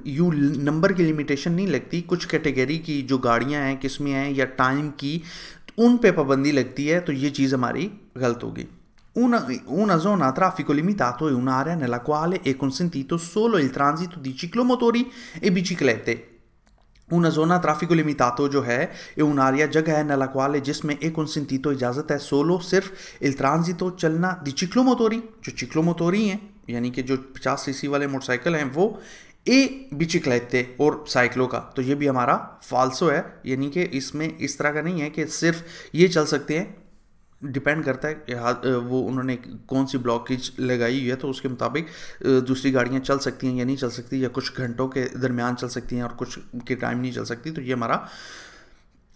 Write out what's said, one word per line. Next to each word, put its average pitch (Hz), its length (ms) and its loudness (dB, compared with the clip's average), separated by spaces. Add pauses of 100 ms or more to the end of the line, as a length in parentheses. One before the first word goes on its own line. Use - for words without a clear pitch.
यूँ 160 240 2 (320)
नंबर 160 300 2
की 175 100 2
लिमिटेशन 151 480 0
नहीं 190 160 0
लगती, 170 340 -2
कुछ 175 240 -2
कैटेगरी 143 520 0
की 151 240 -4
जो 127 160 0
गाड़ियाँ 127 440 2
हैं, 135 180 -2
किस्में 139 320 -4
हैं 139 200 -2
या 135 140 0
टाइम 135 440 0
की, 143 320 -6 (560)
उन 240 200 8
पे 226 140 6
पाबंदी 139 400 4
लगती 135 360 0
है, 165 120 4
तो 175 120 -2
ये 139 180 0
चीज़ 135 260 2
हमारी 123 360 0 (260)
गलत 120 260 0
होगी। - 400 -10 (320)
Una, 233 300 4 (200)
una 208 320 2
zona 175 280 4
a 131 60 4
traffico 156 420 2
limitato 156 540 0
è 147 40 2
un'area 131 440 2
nella 120 240 0
quale 160 420 0
è 135 140 0
consentito 139 640 -2
solo 208 420 2
il 131 100 2
transito 156 480 0
di 131 180 -8
ciclomotori 240 760 2 (280)
e 175 120 2
biciclette. 135 800 0 (800)
Una 170 200 4
zona 160 260 4
a 175 40 4
traffico 165 340 2
limitato, 143 540 2
जो 139 160 2
है, 120 280 0 (220)
è - 80 0
un'area, 143 460 4
जगह 156 300 2
है, 151 60 2
nella 135 260 0
quale 139 320 0
जिसमें 147 360 -4
è 160 140 -2
consentito, 147 600 -2
इजाजत 131 400 -2
है, 143 60 0
solo, 151 420 2
सिर्फ, 190 320 0 (280)
il 135 160 0
transito, 170 580 0
चलना, 175 480 0
di 139 140 -6
ciclomotori, 233 680 2 (220)
जो 123 80 -10
ciclomotori 165 760 0
हैं, 196 220 -4 (200)
यानी 120 200 -2
कि 127 140 -4
जो 131 140 0
पचास 131 440 -4
सीसी 139 260 -6
वाले 143 200 0
मोटरसाइकिल 131 480 -2
हैं 143 160 -2
वो, 190 280 0 (480)
e 254 460 4
biciclette 127 720 0 (140)
और 147 280 2
साइकिलों 123 400 2
का। 120 120 -4
तो - 220 -8
ये 135 140 0
भी 143 120 0
हमारा 131 560 0
फाल्सो 131 460 2
है, 151 360 -2
यानी 135 240 -2
कि 180 120 -2
इसमें 151 560 -4
इस - 200 -6
तरह 147 140 0
का 151 100 -2
नहीं 170 200 -2
है 147 80 -4
कि 151 160 -4
सिर्फ 165 380 0 (320)
ये 175 120 8
चल 160 180 2
सकते 147 320 -2
हैं। - 240 -8 (600)
डिपेंड 143 420 -2
करता 135 220 -2
है 156 60 -4
कि 151 200 -10
हा-, 120 320 -2
अ, 127 180 2
वो 127 180 -2
उन्होंने 127 340 -2
कौन - 500 -2
सी 131 120 -2
ब्लॉकेज 120 640 -2
लगाई 123 400 0
हुई 123 100 -2
है, 131 60 0
तो 135 140 -4
उसके 131 200 -4
मुताबिक, 123 360 -4
अ, - 400 -10
दूसरी 131 460 4
गाड़ियाँ 131 280 2
चल 139 180 0
सकती 135 300 -4
हैं 127 80 -2
या 123 100 -2
नहीं 135 120 -2
चल 127 120 -2
सकती, 123 340 -6
या 120 60 0
कुछ - 280 -6
घंटों 127 300 -4
के 127 320 -4
दरमियान 123 360 0
चल 123 120 -6
सकती 120 280 -6
हैं 120 80 -2
और 120 100 -6
कुछ - 260 -8 (280)
के 127 80 -2
टाइम 120 240 -2
नहीं 127 120 -4
चल 117 120 -6
सकती, 117 280 -8
तो 160 100 -8
ये 127 120 -2
हमारा 123 340 -2 (1080)